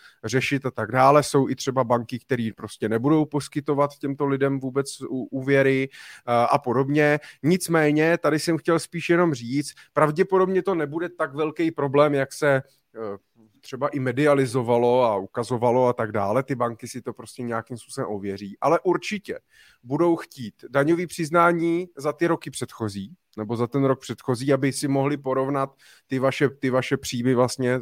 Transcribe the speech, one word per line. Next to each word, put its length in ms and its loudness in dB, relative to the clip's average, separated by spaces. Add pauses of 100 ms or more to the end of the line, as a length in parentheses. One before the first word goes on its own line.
(240)
řešit 420 -2
a 40 -6
tak 220 -8
dále. 300 6
Jsou 260 2
i 60 -2
třeba 300 -2
banky, 340 -2
které 380 -4
prostě 320 -6
nebudou 360 2
poskytovat 760 -2
těmto 280 -4
lidem 340 0
vůbec 400 -6
ú-, 300 -8
úvěry, 600 2
eh, 420 -8 (180)
a 80 4
podobně. 600 2 (220)
Nicméně, 760 2
tady 200 2
jsem 200 -2
chtěl 200 0
spíš 320 -6
jenom 240 4
říct, 400 -6 (180)
pravděpodobně 720 2
to 120 -2
nebude 340 -4
tak 260 -6
velký 360 -2
problém, 440 2
jak 180 -2
se, 300 2 (340)
eh, 220 -8 (420)
třeba 280 -6
i 120 -6
medializovalo 1040 2
a 120 2
ukazovalo 720 2
a 40 2
tak 200 -4
dále. 300 0
Ty 120 -4
banky 340 -4
si 140 -12
to 100 -8
prostě 300 -14
nějakým 360 -6
způsobem 320 -8
ověří. 500 -8
Ale 200 2
určitě 580 -4 (440)
budou 340 0
chtít 380 -10 (140)
daňový 380 0
přiznání 880 0
za 160 -4
ty 140 -2
roky 240 -2
předchozí, 640 -8 (240)
nebo 200 -6
za 100 0
ten 180 0
rok 160 0
předchozí, 520 -4
aby 200 2
si 160 -4
mohli 280 0
porovnat 580 -4 (320)
ty 120 -2
vaše, 300 2
ty 220 -4
vaše 260 0
příjmy 380 -2
vlastně 480 0